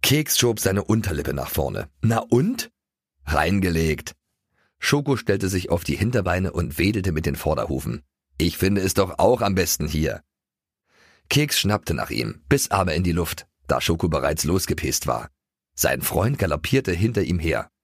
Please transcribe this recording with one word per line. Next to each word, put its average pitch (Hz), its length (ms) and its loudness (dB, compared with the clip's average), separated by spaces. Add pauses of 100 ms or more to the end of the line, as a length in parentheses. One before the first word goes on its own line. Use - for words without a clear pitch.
Keks 147 360 2
schob 117 220 2
seine 98 240 0
Unterlippe 87 500 -2
nach 67 160 -6
vorne. 53 400 -4 (120)
Na 110 180 2
und? 160 520 0 (540)
Reingelegt. 80 880 0 (640)
Schoko 143 360 0
stellte 98 320 0
sich 95 220 -2
auf - 140 0
die 71 120 -2
Hinterbeine 92 560 0
und - 260 -4
wedelte 95 340 2
mit 78 140 -2
den 71 100 -2
Vorderhufen. 69 680 -4 (360)
Ich 85 200 0
finde 98 240 2
es 92 140 0
doch 95 240 0
auch 113 220 4
am 101 140 0
besten 82 320 0
hier. 73 360 -2 (1040)
Keks 147 300 2
schnappte 104 340 0
nach 57 160 -4
ihm, 57 400 -6
biss - 220 2
aber 90 240 2
in 87 80 0
die 87 80 2
Luft, 82 360 -4 (200)
da 65 120 2
Schoko 82 300 0
bereits 76 340 0
losgepisst - 640 -2
war. 57 220 -4 (460)
Sein 62 260 0
Freund 110 380 0
galoppierte 92 520 0
hinter 104 300 0
ihm 87 180 0
her. 78 300 -2 (140)